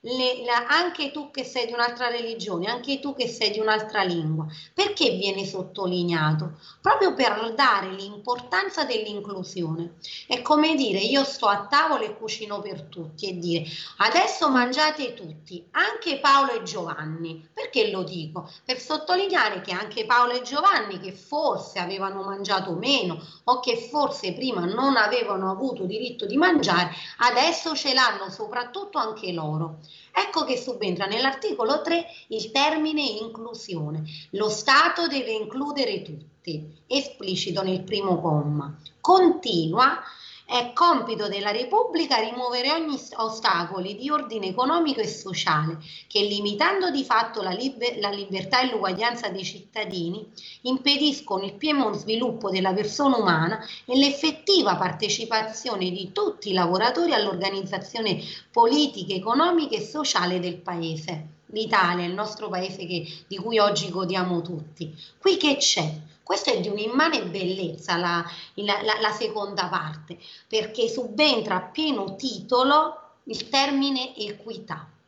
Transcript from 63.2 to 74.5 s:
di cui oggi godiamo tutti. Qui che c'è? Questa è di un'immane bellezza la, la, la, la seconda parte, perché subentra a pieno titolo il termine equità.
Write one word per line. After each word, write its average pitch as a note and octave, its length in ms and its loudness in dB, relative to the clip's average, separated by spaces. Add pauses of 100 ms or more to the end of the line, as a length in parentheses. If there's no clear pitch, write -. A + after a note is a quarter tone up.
di G3 120 -10
cui A3 200 0
oggi G3+ 300 4
godiamo F3+ 540 -2
tutti. - 520 -10 (240)
Qui F#4+ 200 4
che C#4+ 180 4
c'è? D#3 460 0 (220)
Questa - 280 0
è G3 80 0
di G3+ 100 -2
un'immane A3+ 560 0
bellezza F3 720 -4
la, E3+ 260 0 (300)
la, G#3 280 0
la, G#3+ 160 2
la G#3+ 140 2
seconda G3+ 560 -2
parte, D#3 500 -6 (300)
perché A3+ 400 0
subentra A3+ 680 2
a F#3+ 40 0
pieno A#3 560 -2
titolo C4 840 2 (240)
il - 260 -8
termine C4+ 680 2
equità. G#3 720 -10 (180)